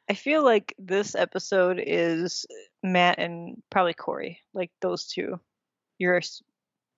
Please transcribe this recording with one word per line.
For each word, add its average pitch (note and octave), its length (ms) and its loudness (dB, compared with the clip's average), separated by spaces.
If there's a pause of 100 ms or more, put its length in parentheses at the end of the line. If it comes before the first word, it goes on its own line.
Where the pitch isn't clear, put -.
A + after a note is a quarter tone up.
I G3+ 40 2
feel D4 300 0
like A3+ 340 4
this G3 380 -2
episode F3+ 680 2
is E3+ 600 0 (380)
Matt F3+ 360 4
and E3+ 420 -6 (100)
probably F3+ 220 2
Corey, - 460 -8 (140)
like, F3+ 180 -6 (100)
those F3 260 -4
two. - 320 -6 (580)
Your F3+ 200 2
s-, - 260 -6 (540)